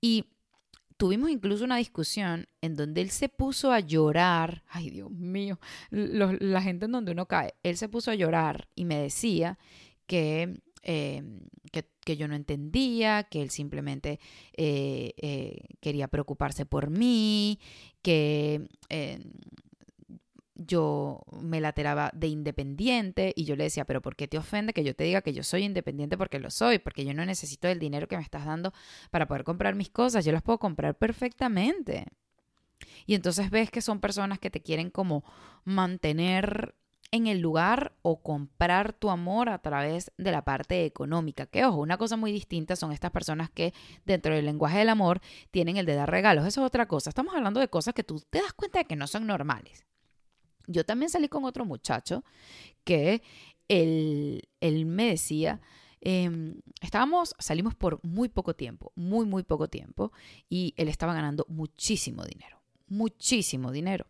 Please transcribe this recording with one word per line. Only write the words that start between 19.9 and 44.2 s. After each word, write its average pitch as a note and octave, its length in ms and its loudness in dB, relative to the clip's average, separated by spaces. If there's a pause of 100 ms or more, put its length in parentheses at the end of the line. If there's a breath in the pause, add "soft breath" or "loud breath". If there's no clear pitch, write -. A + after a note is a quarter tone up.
yo D3+ 680 0 (180)
me D#3+ 200 -2
lateraba D3 540 0
de E3 140 -2
independiente D#3 1080 -2
y E3 80 -2
yo D3 120 -2
le D3+ 80 0
decía, D3+ 200 -2
"Pero C3 160 -4
¿por - 160 -10
qué C#3+ 100 -6
te D3 120 -4
ofende G#3+ 340 -4
que D#3 120 0
yo C3+ 120 -2
te D3+ 80 -2
diga F3+ 160 2
que F3 140 -4
yo C3+ 80 -8
soy F#3 220 0
independiente? D3+ 520 -4
Porque F#3 220 -4
lo C3+ 120 -8
soy, A3+ 280 4
porque - 260 -6
yo C#3 100 -4
no D#3 120 -2
necesito F3 420 -4
del F3+ 100 2
dinero D3 300 -4
que F#3+ 80 -4
me E3+ 60 -6
estás D3 240 -10
dando E3+ 260 -4 (380 loud breath)
para D#3+ 180 0
poder C#3+ 160 -4
comprar F#3+ 300 0
mis G3 160 -4
cosas, A#3 340 2
yo D3+ 80 4
las D#3+ 100 2
puedo A#3 160 2
comprar D3+ 380 0
perfectamente". A#3 1120 0 (1000 loud breath)
Y G#3 80 4
entonces F#3 360 0
ves A3 200 2
que A#3 120 -4
son G#3 180 -2
personas G3 380 -2
que F#3+ 120 -6
te - 120 -8
quieren E3 280 -2
como F3 340 0 (400 loud breath)
mantener F#3 1120 0 (380)
en A3+ 160 2
el G3 120 2
lugar E3+ 640 2
o E3 200 2
comprar F3 720 2
tu G#3 180 -2
amor F#3 380 0
a G3 120 -4
través D3+ 580 -2
de F#3 140 0
la D3+ 120 0
parte E3 400 0
económica. D3 640 -2
Que, - 180 2
ojo, G3 160 4
una D#3+ 180 0
cosa A3+ 180 -2
muy A3 160 -2
distinta F3+ 440 -2
son D#3+ 160 -4
estas F3 200 -4
personas D#3+ 380 -2
que E3 220 0 (320 loud breath)
dentro E3+ 300 2